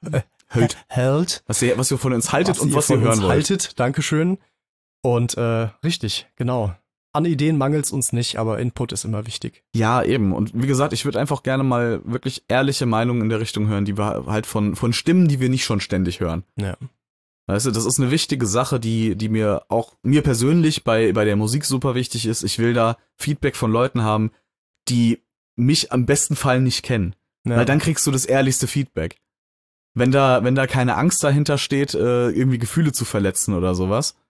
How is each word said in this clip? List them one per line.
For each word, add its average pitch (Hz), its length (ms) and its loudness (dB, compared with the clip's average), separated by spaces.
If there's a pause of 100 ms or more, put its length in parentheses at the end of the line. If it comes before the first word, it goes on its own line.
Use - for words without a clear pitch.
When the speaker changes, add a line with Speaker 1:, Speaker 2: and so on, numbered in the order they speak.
(120)
Speaker 1:
äh, 143 100 0 (280)
Speaker 2:
Hört. - 280 2 (100)
Speaker 1:
hält. 135 600 0
Speaker 2:
Was 120 140 -2
ihr, 123 160 2
was 127 140 0
ihr 135 60 0
von 131 160 0
uns 113 180 -2
haltet 180 240 2
Speaker 1:
Was - 60 -4
Speaker 2:
und 135 80 2
Speaker 1:
ihr 139 60 2
Speaker 2:
was 147 140 2
ihr 151 60 4
Speaker 1:
von 113 80 2
Speaker 2:
hören 113 100 4
Speaker 1:
uns 110 100 2
Speaker 2:
wollt. 92 80 2
Speaker 1:
haltet, - 480 0
Dankeschön. 156 580 0 (640)
Und, 120 360 0
äh, 117 300 0 (160)
richtig, - 440 -4 (100)
genau. 120 360 -2 (400)
An 151 120 0
Ideen 156 320 2
mangelt's 143 340 0
uns - 220 -4
nicht, 120 240 -4
aber 110 220 -2
Input 120 320 -4
ist - 120 -8
immer 107 220 -6
wichtig. - 380 -12 (100)
Speaker 2:
Ja, 110 300 2
eben. 104 300 2
Und 107 200 -2
wie 120 140 -2
gesagt, 139 260 2
ich 110 100 -4
würd 139 140 -2
einfach 135 240 -2
gerne 135 220 -2
mal 120 420 0
wirklich 127 420 -6
ehrliche 135 380 0
Meinungen 120 360 0
in 110 80 0
der 110 100 0
Richtung 107 280 -2
hören, 101 180 0
die 101 120 -4
wir 101 300 -4
halt 107 180 -2
von, 104 300 -2
von 120 180 -2
Stimmen, 175 340 4
die 143 120 2
wir 127 100 0
nicht 131 160 0
schon 107 140 0
ständig 92 400 -2
hören. 87 240 -4 (140)
Speaker 1:
Ja. 101 200 -6 (680)
Speaker 2:
Weißt 104 180 -2
du, 131 60 0
das 113 140 -2
ist 127 140 -2
eine 131 120 2
wichtige 147 340 -2
Sache, 123 340 0
die, 113 360 -2
die 110 140 -4
mir 110 400 0
auch, 113 240 -2 (100)
mir 143 180 4
persönlich 147 600 2
bei, 113 300 2
bei 104 120 2
der 104 120 2
Musik 110 280 -2
super 131 300 0
wichtig 120 320 -4
ist. 113 160 -2
Ich - 160 -4
will 117 140 2
da 117 240 2 (180)
Feedback 147 400 -4
von 117 160 0
Leuten 120 320 0
haben, 110 280 0 (560)
die 117 320 2 (360)
mich 135 360 0
am 127 140 2
besten 143 300 0
Fall 127 260 2
nicht 127 220 0
kennen. 104 320 -2 (320)
Speaker 1:
Ja. 120 80 0
Speaker 2:
Weil 117 100 4
dann 139 140 2
kriegst - 260 -2
du 147 60 0
das 131 140 -2
ehrlichste 131 420 2
Feedback. 107 500 -4 (800)
Wenn 123 160 2
da, 131 320 4
wenn 127 100 2
da 135 140 2
keine 123 300 0
Angst 151 260 0
dahinter 147 340 2
steht, 139 380 -2
äh, 123 340 2
irgendwie 123 300 0
Gefühle 151 320 0
zu - 140 -4
verletzen 101 500 -2
oder 90 180 0
sowas. 95 420 -2 (140)